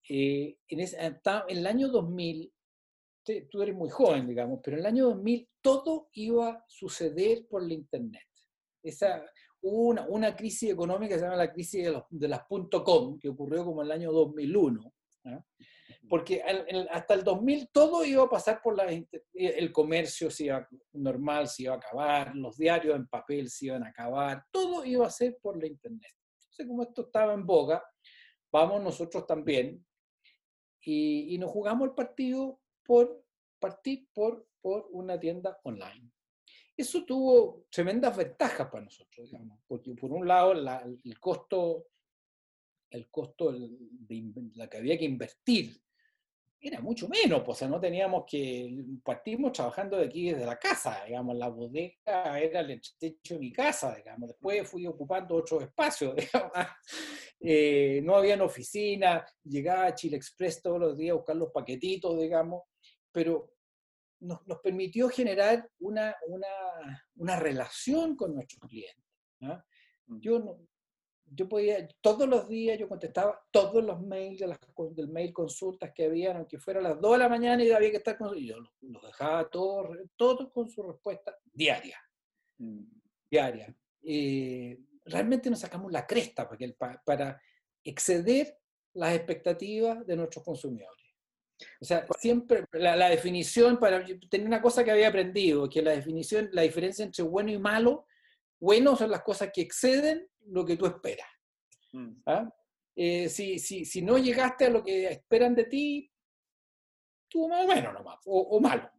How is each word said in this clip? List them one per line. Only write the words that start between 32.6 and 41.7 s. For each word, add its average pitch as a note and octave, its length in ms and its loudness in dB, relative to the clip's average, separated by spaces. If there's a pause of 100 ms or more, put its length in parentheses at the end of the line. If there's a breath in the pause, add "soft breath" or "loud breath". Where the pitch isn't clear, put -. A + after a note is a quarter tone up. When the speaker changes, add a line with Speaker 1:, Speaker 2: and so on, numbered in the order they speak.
Speaker 1:
por A#3+ 380 6 (360)
partir C4 540 -6
por, A3+ 320 -2 (160)
por G3+ 300 -4
una F3+ 260 -6
tienda F3 460 -6
online. A#2+ 480 -14 (640 soft breath)
Eso E4+ 300 -4
tuvo B3+ 640 6
tremendas G#3 480 0
ventajas F3 520 -2
para G#2+ 140 -14
nosotros, - 480 -20
digamos, A2+ 360 -20
porque B2 280 -10
por C3 160 -10
un F3 160 -4
lado F3+ 260 8
la, C3 320 -4 (180)
el A#2 160 -14
costo, E3+ 680 -2 (1040)